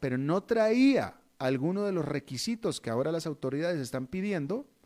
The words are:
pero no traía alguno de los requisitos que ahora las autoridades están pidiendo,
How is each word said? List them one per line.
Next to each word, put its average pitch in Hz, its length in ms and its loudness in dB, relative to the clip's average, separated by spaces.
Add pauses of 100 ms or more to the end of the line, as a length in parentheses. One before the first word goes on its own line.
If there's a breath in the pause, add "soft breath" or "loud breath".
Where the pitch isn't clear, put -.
pero 127 180 -2
no 156 240 0
traía 226 720 4 (220)
alguno 139 460 0
de 202 80 0
los 165 120 0
requisitos 143 760 -4
que 117 100 -6
ahora 135 220 0
las 165 140 -2
autoridades 151 540 -2
están 131 280 -6
pidiendo, 190 600 -2 (180)